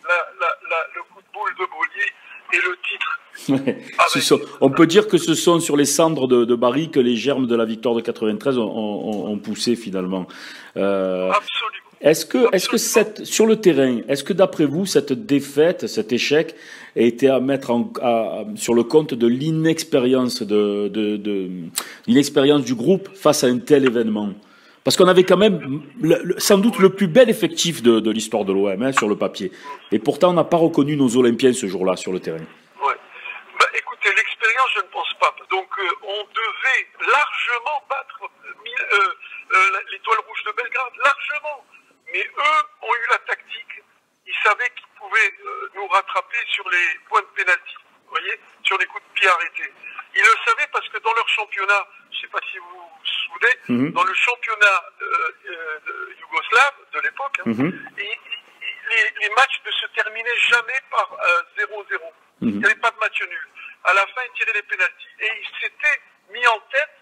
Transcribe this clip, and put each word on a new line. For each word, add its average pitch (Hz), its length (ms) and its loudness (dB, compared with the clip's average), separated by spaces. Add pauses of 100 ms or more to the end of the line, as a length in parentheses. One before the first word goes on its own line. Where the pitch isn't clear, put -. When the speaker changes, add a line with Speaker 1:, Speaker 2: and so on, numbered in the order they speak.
Speaker 1:
la, 175 180 0 (140)
la, 170 180 -2 (120)
la, 165 240 -2
le 175 80 -12
coup - 200 -20
de - 100 -20
boule - 220 -6
de 370 120 -6
Boli - 460 -6 (420)
et - 20 2
le 180 220 -2 (100)
titre. - 320 -6 (300)
Speaker 2:
Ouais. 135 80 2 (400)
Speaker 1:
Avec - 120 4
Speaker 2:
Ce 139 100 0
sont, - 200 4 (200)
on 135 100 6
peut 160 160 6
dire 202 200 4
que 175 120 2
ce 165 160 0
sont 170 260 4
sur 151 160 0
les 143 80 4
cendres 151 420 2
de, 123 180 4
de 120 100 2
Barry 127 360 0
que 147 80 0
les 123 180 4
germes 127 300 0
de 117 100 0
la 113 100 2
victoire 113 280 -2
de 117 60 0
quatre-vingt-treize 113 580 -2
ont, 113 40 0
ont, 104 480 -6 (180)
ont, 104 40 -4
ont 101 60 -4
poussé 110 380 -4
finalement. 92 500 -6 (500)
Euh, 95 540 -2
Speaker 1:
Absolument. - 580 -4 (120)
Speaker 2:
est-ce - 260 4
que, 254 280 4
est-ce 185 140 0
que - 80 0
Speaker 1:
Absolument. - 400 2
Speaker 2:
cette, - 100 -12
sur - 200 2
le 220 140 4
terrain, 135 480 4
est-ce 139 160 -2
que - 80 -4
d'après 180 320 2
vous, 156 220 0
cette 147 260 2
défaite, 139 760 0
cet - 260 -4
échec 147 420 0 (420)
a - 40 0
été 120 280 4
à 131 100 4
mettre 135 320 -2
en, 120 220 0 (100)
à, 110 420 0 (120)
sur - 180 -2
le 120 80 6
compte 151 320 2
de 117 140 2
l'inexpérience 131 1120 2
de, 104 460 0
de, 104 300 -2
de, 98 320 -4 (560)
l'inexpérience 143 580 4
du 123 100 -2
groupe 165 400 0
face 147 300 2
à - 40 4
un 123 100 2
tel 135 260 4
événement ? 110 460 0 (540)
Parce 131 120 2
qu'on 180 120 8
avait 180 160 6
quand 185 120 4
même 160 460 0 (180)
le, 175 240 4
le, 175 160 -4
sans 202 160 6
doute 202 220 2
le 190 160 6
plus 196 140 0
bel 233 200 8
effectif 165 540 -2
de, 113 180 6
de 107 100 0
l'histoire 107 340 -2
de 98 100 -2
l'O 98 160 2
M, 95 120 -4
hein, 135 100 0
sur 117 160 0
le 98 100 0
papier. 95 340 -4 (400)
Et 214 60 2
pourtant, 180 320 2
on - 20 0
n'a 160 120 2
pas 175 120 0
reconnu 160 400 2
nos 127 200 2
Olympiens 123 360 4
ce 113 140 -4
jour-là 92 300 -2
sur - 140 -10
le 90 100 -4
terrain. 80 180 -8 (420)
Speaker 1:
Ouais. - 140 -2 (640)
Bah, - 160 4
écoutez, - 400 -6
l'expérience, 226 600 0
je - 20 0
ne 185 100 -4
pense 170 320 -6
pas. 170 140 2 (160)
Donc, 190 180 -4 (100)
euh, 185 120 -2 (140)
on 208 200 -8
devait 226 640 -2 (120)
largement 240 880 -2
battre, - 320 -8
euh, - 420 -18
mille, - 280 -6
euh, 202 40 2 (560)
euh, 190 280 2 (100)
l'Étoile 220 360 -2
Rouge 220 180 -12
de 214 80 -6
Belgrade, 247 400 -6 (120)
largement. 294 600 -4 (440)
Mais 190 140 -4
eux 302 380 0 (180)
ont 220 140 -4
eu 233 160 -6
la 233 80 2
tactique. - 640 -12 (440)
Ils 185 160 -10
savaient 226 280 0
qu'ils - 260 -20
pouvaient, 202 380 0 (100)
euh, - 300 -10
nous 196 140 -10
rattraper 185 580 -2
sur - 240 -6
les 175 280 0 (120)
points 214 100 2
de - 160 -16
pénalty, 180 380 -2 (320)
vous - 40 -20
voyez, 190 300 -6 (240)
sur 190 140 0
les 185 80 -2
coups - 180 -16
de - 160 -10
pied 190 80 4
arrêtés. 165 420 -2 (460)
Ils - 60 2
le 220 140 6 (100)
savaient 277 260 0
parce 220 160 -6
que 220 100 -10
dans 226 140 -2
leur 226 160 -2
championnat, 202 580 -2 (240)
je - 60 -10
ne - 60 -6
sais - 60 -16
pas - 120 -6 (100)
si 381 60 -14
vous - 80 -16
vous - 400 -20
souvenez, - 500 -2 (140)
Speaker 2:
Mhm. 127 240 0
Speaker 1:
dans 175 120 0
le 190 100 0
championnat, 208 680 0 (180)
euh, - 280 -2 (200)
euh, 160 680 -12
yougoslave 247 560 0 (200)
de - 60 -4
l'époque, - 400 -6
hein, - 60 -14
Speaker 2:
Mhm. 131 420 -4 (100)
Speaker 1:
et, 104 40 -8
et, - 720 -12 (160)
les, 220 140 2 (240)
les 208 60 -4
matchs 262 300 2
ne 214 60 -8
se 220 240 -4
terminaient 226 540 -4
jamais 240 320 0 (100)
par, - 220 -2
euh, 175 300 0 (160)
zéro 202 320 -8
zéro. - 200 -8 (300)
Speaker 2:
Mhm. 120 80 -2
Speaker 1:
Il 101 100 -4
n'y - 60 -4
avait - 160 2
pas 233 100 0
de - 80 -20
match 214 220 -4
nul. 175 280 -10 (360)
À 180 100 2
la 196 140 2
fin, 254 160 -10
ils 240 140 -12
tiraient 208 180 -4
les 208 60 -4
pénaltys. - 580 -6
Et 220 80 -4
ils 214 320 -10
s'étaient - 400 -2 (320)
mis 233 160 -2
en - 100 2 (140)
tête 285 300 -4